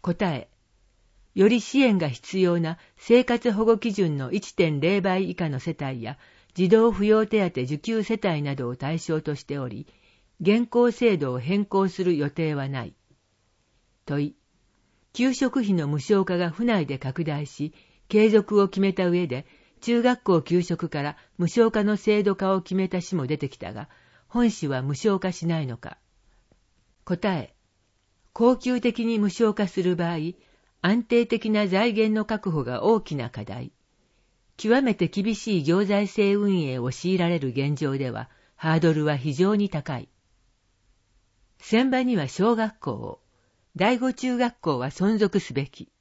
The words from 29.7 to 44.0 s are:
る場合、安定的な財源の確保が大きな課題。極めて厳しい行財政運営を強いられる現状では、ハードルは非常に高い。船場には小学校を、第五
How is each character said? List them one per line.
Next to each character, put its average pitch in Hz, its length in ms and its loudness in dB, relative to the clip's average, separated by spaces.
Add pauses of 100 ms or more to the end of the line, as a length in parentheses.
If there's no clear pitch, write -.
る 180 120 2
場 170 180 -2
合、 165 40 -4 (640)
安 220 220 2
定 233 220 2
的 226 240 -2
な 208 180 2
財 202 260 2
源 214 220 2
の 214 80 0
確 214 280 -4
保 147 120 -2
が 123 200 -4
大 220 180 4
き - 140 -8
な 123 140 -6
課 104 140 -10
題。 120 280 -12 (840)
極 240 240 2
め 247 140 2
て 170 120 0
厳 202 280 -2
し 202 240 -2
い 143 40 -2
行 180 220 2
財 202 200 0
政 202 340 0
運 196 220 2
営 127 180 -4
を 127 120 -4
強 185 240 -2
い - 20 0
ら 170 120 2
れ 170 100 0
る 139 100 -4
現 139 280 -2
状 139 200 -2
で 131 120 -4
は、 110 200 -10 (260)
ハ 160 180 -2
ー 160 60 4
ド 160 140 4
ル 151 120 0
は 147 120 0
非 139 160 -4
常 190 220 2
に 202 140 0
高 143 280 -8
い。 - 120 -14 (1500)
船 247 300 0
場 254 140 0
に 247 120 0
は 147 120 -2
小 220 280 0
学 220 240 -4
校 135 140 -8
を、 - 280 -12 (540)
第 220 240 2
五 254 120 0